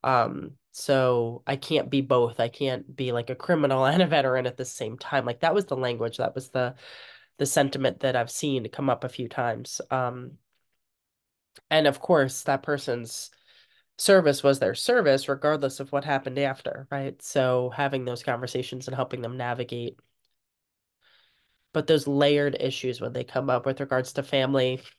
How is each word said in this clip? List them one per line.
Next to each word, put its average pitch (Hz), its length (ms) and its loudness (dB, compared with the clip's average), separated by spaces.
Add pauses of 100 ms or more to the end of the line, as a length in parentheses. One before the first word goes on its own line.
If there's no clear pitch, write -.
Um, 123 480 0 (200)
so 123 720 2
I 139 100 -2
can't 139 340 0
be 139 100 2
both. 123 380 2
I 117 100 2
can't 131 460 -6
be, 123 180 -4
like, 120 180 -4
a 127 40 -6
criminal 135 500 2
<laughs> - 20 4
and 160 160 4
a 175 40 6
veteran 131 400 2
at 123 100 -4
the 131 80 -6
same 117 340 -8
time. 135 280 -2
Like, 120 140 -6
that 165 140 2
was 202 120 0
the 139 100 -4
language, 117 420 -4
that - 160 -2
was 127 160 -8
the, 123 260 -2 (640)
the 143 80 0
sentiment 135 540 0
that 127 140 0
I've 120 160 0
seen 131 380 -2
come 139 220 -2
up 123 140 0
a 131 40 -6
few 123 200 -8
times. 117 520 -4 (100)
Um, 127 480 -4 (1300)
and 156 160 6
of 139 140 2
course, 139 420 2
that 139 200 0
person's 123 680 -6 (680)
service 170 480 6
was 139 140 6
their 113 160 2
service, 156 540 2
regardless 143 520 0
of 135 100 -8
what 139 140 -2
happened 135 340 -2
after, 135 520 -4
right? 139 320 -6
So 127 480 2
having 135 340 -2
those 123 180 -6
conversations 127 640 -6
and 127 80 -8
helping 127 280 -4
them 120 140 -8
navigate. 120 640 -6 (1700)
But 151 140 0
those 156 200 4
layered 143 540 2
issues 131 400 -4
when 120 120 -6
they 127 120 -6
come 131 260 -2
up 123 160 0
with 135 140 -4
regards 131 340 -2
to 139 80 -4
family 131 580 0 (180)